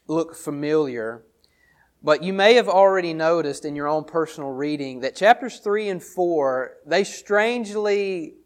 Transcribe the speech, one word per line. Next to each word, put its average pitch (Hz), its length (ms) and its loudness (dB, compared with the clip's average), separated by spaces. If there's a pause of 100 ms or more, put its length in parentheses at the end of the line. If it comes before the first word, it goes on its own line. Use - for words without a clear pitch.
look 160 280 -4
familiar, 143 880 -4 (800)
but 151 200 2
you 190 100 -6
may 196 220 6
have 202 160 4
already 190 420 4
noticed 160 540 0
in 147 100 -6
your 147 120 -4
own 151 160 -2
personal 156 460 -4
reading 139 500 -6
that 127 140 -6
chapters 240 440 2
three 208 320 -4
and 175 120 -6
four, 139 840 -2
they 175 180 0
strangely 208 1400 -2